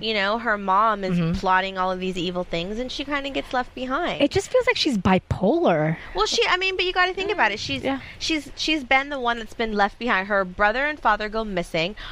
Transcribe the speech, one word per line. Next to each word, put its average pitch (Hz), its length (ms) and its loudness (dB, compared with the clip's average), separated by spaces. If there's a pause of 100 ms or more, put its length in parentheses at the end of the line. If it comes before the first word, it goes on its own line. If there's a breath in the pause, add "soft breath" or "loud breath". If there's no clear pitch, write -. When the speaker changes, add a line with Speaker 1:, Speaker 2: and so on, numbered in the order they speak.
Speaker 1:
You 220 120 -2
know, 202 240 0
her 226 200 0
mom 202 460 2
is 180 120 0
Speaker 2:
Mm-hmm. 170 220 2
Speaker 1:
plotting 190 400 2
all 185 140 0
of 185 80 -4
these 185 180 -4
evil 180 260 -2
things, 175 340 -4
and 247 120 -4
she 285 140 -6
kinda 277 260 -4
gets 277 220 -6
left 247 220 -2
behind. 254 480 -2
Speaker 2:
It 285 80 4
just - 200 -2
feels 508 160 2
like - 100 2
she's 247 220 2
bipolar. 190 1000 2 (180)
Speaker 1:
Well, 403 120 2
she, 440 220 0
I 359 80 4
mean, 381 200 0
but 381 80 0
you 359 80 0
gotta 359 220 2
think 392 160 -4
about 254 220 2
it. 208 80 -6
She's, 269 240 -4
Speaker 3:
Yeah. 269 160 -2 (180 loud breath)
Speaker 1:
she's, 294 380 -2
she's 311 260 0
been 269 280 2
the 277 100 -6
one 233 180 0
that's 226 160 -10
been 220 200 -2
left 202 240 2
behind. 208 300 2
Her 202 160 2
brother 208 420 2
and 302 120 -4
father 214 300 0
go 220 160 -4
missing. 180 500 -2 (180 loud breath)